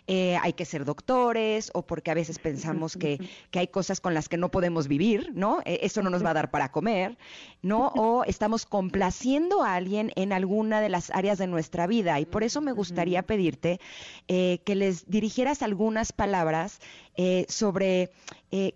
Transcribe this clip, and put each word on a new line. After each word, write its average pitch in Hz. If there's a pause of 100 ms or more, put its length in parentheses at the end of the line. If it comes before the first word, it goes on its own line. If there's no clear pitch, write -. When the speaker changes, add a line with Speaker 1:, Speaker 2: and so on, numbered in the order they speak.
Speaker 1:
eh, 185
hay 170
que 170
ser 143
doctores 220
o 175
porque 165
a 156
veces 160
pensamos 160
que, 147
Speaker 2:
<laughs> -
Speaker 1:
que 185
hay 180
cosas 190
con 180
las 156
que 170
no 175
podemos 165
vivir, 202
¿no? 214
Eh, 175
eso 208
no 190
nos 180
va 165
a 160
dar 151
para 143
comer, 202 (460)
¿no? 220
O 233
estamos 226
complaciendo 240
a 202
alguien 196
en 190
alguna 214
de 214
las 175
áreas 190
de 190
nuestra 170
vida. 180
Y 160
por 214
eso 254
me 285
gustaría 180
Speaker 2:
Ujú. 175
Speaker 1:
pedirte, 180 (480)
eh, 180
que 202
les 190
dirigieras 233
algunas 220
palabras, 180 (360)
eh, 185
sobre, 185 (400)
eh, 190